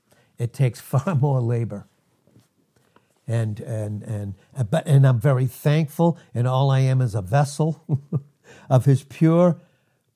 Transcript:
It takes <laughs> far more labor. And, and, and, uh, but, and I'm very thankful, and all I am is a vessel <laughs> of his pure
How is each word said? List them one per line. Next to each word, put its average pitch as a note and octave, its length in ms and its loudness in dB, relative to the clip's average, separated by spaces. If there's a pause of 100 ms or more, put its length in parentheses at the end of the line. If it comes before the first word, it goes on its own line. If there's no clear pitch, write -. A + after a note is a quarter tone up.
(380)
It A#2+ 160 -8
takes B2+ 260 -2
<laughs> - 0 -
far D3 340 -4
more C3+ 280 0
labor. A2+ 440 -6 (1400)
And, A2+ 320 -4
and, G#2+ 420 -8
and, G#2 320 -8 (220)
uh, C3+ 80 -4
but, D#3+ 240 -2
and C#3 180 6
I'm B2 140 2
very C3 260 2
thankful, D#3+ 720 0 (160)
and B2 140 -2
all C3+ 240 2
I C3 80 2
am C3 200 2
is A2+ 140 -2
a G#2 80 -4
vessel C#3+ 680 -2
<laughs> - 800 -8
of B2+ 180 2
his C#3 180 4
pure E3+ 560 2 (560)